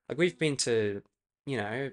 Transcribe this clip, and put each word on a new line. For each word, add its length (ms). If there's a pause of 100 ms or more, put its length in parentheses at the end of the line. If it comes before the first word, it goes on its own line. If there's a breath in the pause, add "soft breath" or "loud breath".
Like, 100
we've 220
been 180
to, 460 (420)
you 120
know, 360